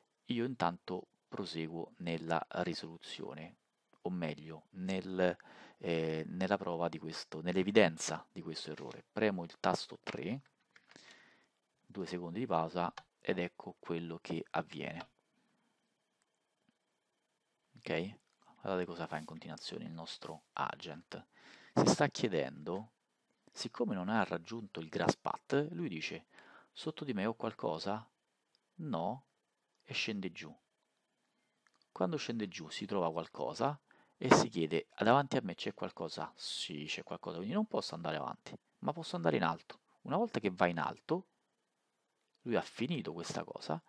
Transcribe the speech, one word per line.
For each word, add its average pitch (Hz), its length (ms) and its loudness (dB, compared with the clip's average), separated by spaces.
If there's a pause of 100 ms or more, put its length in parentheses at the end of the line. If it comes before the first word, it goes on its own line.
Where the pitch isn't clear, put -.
(300)
Io 117 140 2
intanto 92 680 -2 (180)
proseguo 82 680 -4
nella 82 520 0
risoluzione, 85 1080 -4 (440)
o - 80 -2
meglio, 80 600 -4
nel, 92 680 2 (400)
eh, 80 480 2
nella 92 320 2
prova 85 320 0
di 82 80 -2
questo, 80 440 -8
nell'evidenza 90 880 6
di 90 100 -8
questo 80 300 -6
errore. - 400 -10
Premo 104 320 4
il - 160 -12
tasto - 420 2
tre, 123 400 -4 (1400)
due 92 220 -6
secondi 87 320 -4
di 123 80 0
pausa 85 440 4 (280)
ed 95 180 2
ecco 87 400 -4
quello 85 400 -4
che 82 320 -4
avviene. - 600 -4 (2750)
Ok? 185 400 -2 (440)
Guardate 92 240 0
cosa 87 200 -6
fa 80 120 -4
in 78 80 -8
continuazione 80 580 -10
il 80 80 -10
nostro 80 600 -12
agent. - 720 -6 (480)
Si - 140 6
sta - 220 6
chiedendo, 85 840 0 (580)
siccome - 420 -2
non 95 160 0
ha 110 140 6
raggiunto 92 560 -4
il 80 100 -8
grass 85 280 4
path, - 520 0
lui 170 180 -4
dice, 82 380 -4 (460)
"Sotto - 340 -6
di 135 80 0
me 101 140 2
ho 113 80 2
qualcosa?" 107 760 -2 (680)
"No," 123 480 -2 (640)
e 127 60 -10
scende 98 380 -2
giù. 85 200 -12 (1400)
Quando 151 260 0
scende 113 300 -2
giù 82 220 -10
si - 180 -6
trova 90 240 2
qualcosa 113 680 -2 (380)
e - 160 4
si 123 160 6
chiede, 82 460 0
"Ah, - 80 -2
davanti 135 340 6
a 123 40 4
me 92 120 -4
c'è - 220 -6
qualcosa?" 80 600 -6
"Sì, - 520 -6
c'è - 160 -4
qualcosa, - 340 -6
quindi 98 160 -4
non 214 140 2
posso - 260 -2
andare 165 240 -2
avanti, - 400 -6 (220)
ma - 140 0
posso 165 220 -6
andare 165 220 4
in - 60 4
alto." - 380 -2 (200)
Una 139 160 0
volta 220 220 2
che 104 100 4
va 92 160 6
in 85 140 4
alto, - 480 -2 (1120)
lui 120 140 2
ha 87 60 6
finito 113 520 -2
questa 82 300 -4
cosa, - 460 -4